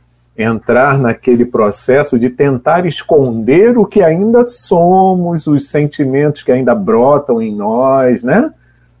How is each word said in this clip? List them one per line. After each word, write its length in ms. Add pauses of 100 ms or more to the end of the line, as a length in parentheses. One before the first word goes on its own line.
(380)
entrar 600
naquele 460
processo 760
de 100
tentar 560
esconder 920
o 80
que 180
ainda 420
somos, 1000
os 220
sentimentos 720
que 80
ainda 240
brotam 680
em 140
nós, 680
né? 300 (460)